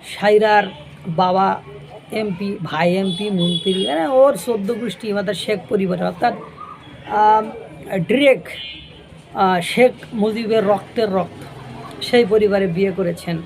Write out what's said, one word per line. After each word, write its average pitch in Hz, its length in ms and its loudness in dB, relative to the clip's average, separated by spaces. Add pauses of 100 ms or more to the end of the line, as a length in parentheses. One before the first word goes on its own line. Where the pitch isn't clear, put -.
সাইরার 208 580 4 (440)
বাবা 185 540 0 (500)
এমপি, 202 520 -4
ভাই 165 320 0
এমপি, 190 340 -2
মন্ত্রী, 190 580 0
মানে 311 200 0
ওর 269 300 4
চোদ্দ 220 360 -4
গোষ্ঠী, 214 400 -6
অর্থাৎ 202 220 -2
শেখ 202 240 -4 (100)
পরিবার, 185 340 0
অর্থাৎ, 196 300 -2 (760)
আম, 214 420 4 (480)
ডিরেক্ট, 247 480 4 (880)
আহ, 185 280 2
শেখ 240 300 4 (220)
মুজিবের 220 540 0
রক্তের 208 460 0
রক্ত, - 300 -4 (600)
সেই 240 220 4
পরিবারে 202 420 2
বিয়ে 190 240 0
করেছেন। 175 540 -4